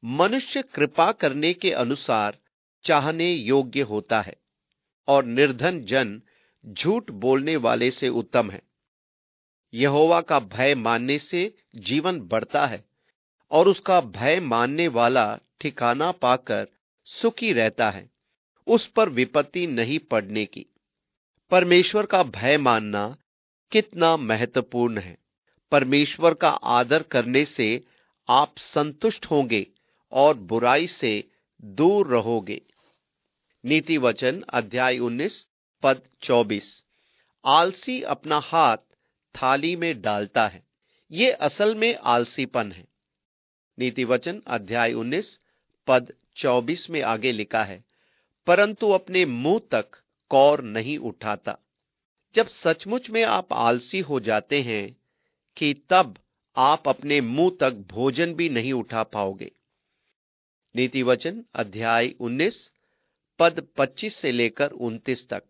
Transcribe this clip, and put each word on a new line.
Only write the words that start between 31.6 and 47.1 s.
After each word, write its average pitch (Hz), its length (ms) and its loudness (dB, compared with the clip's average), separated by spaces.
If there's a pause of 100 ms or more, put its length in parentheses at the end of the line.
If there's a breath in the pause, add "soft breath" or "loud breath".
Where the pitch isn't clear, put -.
दूर 165 460 2
रहोगे। 113 540 -2 (1040)
नीति 156 320 0
वचन 127 520 0
अध्याय 123 480 -2
उन्नीस, 123 500 -6 (360)
पद 135 180 2 (200)
चौबीस, 110 640 0 (600)
आलसी 185 560 2
अपना 151 380 -2
हाथ 143 380 2 (580)
थाली 143 400 0
में 165 260 -6
डालता 104 460 0
है। 92 160 -10 (480)
ये 214 200 2
असल 208 440 0
में 226 280 0
आलसीपन 120 680 -2
है। 87 160 -20 (920)
नीतिवचन 127 680 -4
अध्याय 117 460 -2
उन्नीस 123 460 -6 (480)
पद 127 260 2 (220)
चौबीस 123 540 -2
में 160 120 -4
आगे 117 300 -2